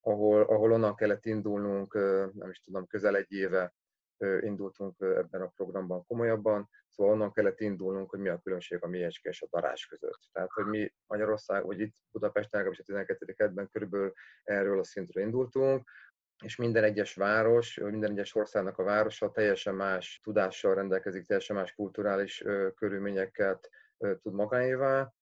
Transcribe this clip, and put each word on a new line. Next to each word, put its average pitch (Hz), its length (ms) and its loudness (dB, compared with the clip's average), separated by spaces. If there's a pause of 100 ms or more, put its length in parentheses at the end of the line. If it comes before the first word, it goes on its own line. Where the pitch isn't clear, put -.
ahol, 104 420 6
ahol 107 300 6
onnan 110 220 4
kellett 104 320 0
indulnunk, 101 680 -2
ö, 98 380 2
nem 95 180 -12
is 90 100 -18
tudom, 92 260 -8
közel 101 300 0
egy 98 160 -2
éve, 92 420 0 (420)
ö, 95 240 0
indultunk, 98 580 -6
ö, 92 200 2
ebben 92 220 -2
a 90 160 -6
programban 90 500 -6
komolyabban, 110 600 0 (200)
szóval 101 240 4
onnan 107 200 2
kellett 98 280 2
indulnunk, 95 500 -4
hogy 98 100 -10
mi 98 80 -2
a 87 140 -2
különbség 90 400 -4
a 87 60 -6
méhecske 87 400 -4
és - 140 -10
a 78 80 -12
darázs - 360 -2
között. - 460 -10
Tehát, 92 180 -4
hogy 104 140 -4
mi 107 280 -2 (140)
Magyarország, 104 580 -2
vagy 92 160 -6
itt 107 140 -6 (160)
Budapesten, 104 500 -2
legalábbis 95 200 -2
a - 60 -18
tizenkettedik 95 500 -6
kerületben 101 360 0
körülbelül 98 400 -4 (300)
erről 98 360 0
a 90 60 0
szintről 95 400 -6
indultunk, 131 680 0 (540)
és - 120 -10
minden 113 280 4
egyes 104 300 2
város, 110 640 4
vagy 104 140 -4
minden 107 200 0
egyes 101 240 -4
országnak 101 440 -2
a 95 40 0
városa 104 480 2
teljesen 104 440 0
más 95 480 -4
tudással 98 520 2
rendelkezik, 95 520 -2
teljesen 101 300 0
más 92 180 -4
kulturális, 98 680 -2
ö, 98 300 0
körülményeket, 98 960 -2 (280)
ö, 101 180 -2
tud 95 180 -8
magáévá 131 880 0